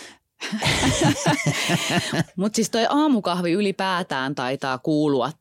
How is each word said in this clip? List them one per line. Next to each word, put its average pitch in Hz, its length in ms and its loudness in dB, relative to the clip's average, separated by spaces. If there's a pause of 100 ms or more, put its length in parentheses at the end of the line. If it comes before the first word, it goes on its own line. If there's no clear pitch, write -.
(440)
<laughs> - 1900 0
Mut 202 180 -2
siis 226 140 0
toi 233 200 0
aamukahvi 190 640 2
ylipäätään 185 840 -2
taitaa 131 420 -2
kuulua 147 640 2